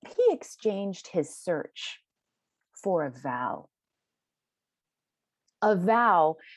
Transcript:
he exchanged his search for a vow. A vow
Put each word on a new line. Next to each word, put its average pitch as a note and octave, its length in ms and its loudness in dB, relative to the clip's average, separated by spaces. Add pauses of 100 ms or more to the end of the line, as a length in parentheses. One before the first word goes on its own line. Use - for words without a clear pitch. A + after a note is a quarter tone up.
he - 220 -2
exchanged G3+ 800 -4
his D#3 280 -4
search - 640 -8 (840)
for F3 220 0
a C3 60 -6
vow. B2 580 -6 (1900)
A G#3+ 140 4
vow F#3 600 4 (220)